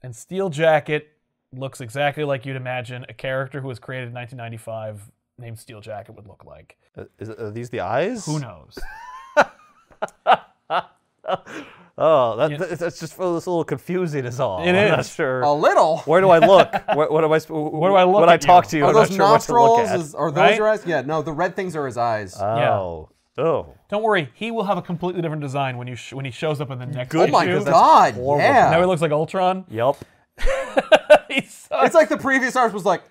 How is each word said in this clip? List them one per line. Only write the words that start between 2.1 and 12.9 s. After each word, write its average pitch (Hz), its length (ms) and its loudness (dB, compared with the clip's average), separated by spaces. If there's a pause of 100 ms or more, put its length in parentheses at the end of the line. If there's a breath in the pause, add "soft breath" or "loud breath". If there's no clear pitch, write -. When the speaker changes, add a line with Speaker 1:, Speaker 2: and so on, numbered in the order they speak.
Speaker 1:
like 139 200 -4
you'd 135 120 -8
imagine 123 520 -10
a 113 40 -20
character 135 480 -8
who 135 80 -10
was 120 100 -12
created 127 300 -12
in 120 40 -16
nineteen 123 240 -14
ninety-five 113 720 -12 (300)
named 117 180 -16
Steel 113 220 -20
Jacket 104 360 -16
would 107 120 -20
look - 180 -20
like. - 320 -20 (200)
Speaker 2:
Uh, 98 80 -16 (120)
is, 107 120 -14
are 110 200 -12
these 117 200 -12
the 117 100 -8
eyes? 156 460 -4
Speaker 1:
Who 151 140 -6
knows? 95 380 -16 (600)
Speaker 2:
<laughs> - 1400 -4 (1200 loud breath)
Oh, 131 380 4
that, 151 140 0
Speaker 1:
Yeah. 147 60 -8
Speaker 2:
that, 165 200 -6
that's 170 220 -8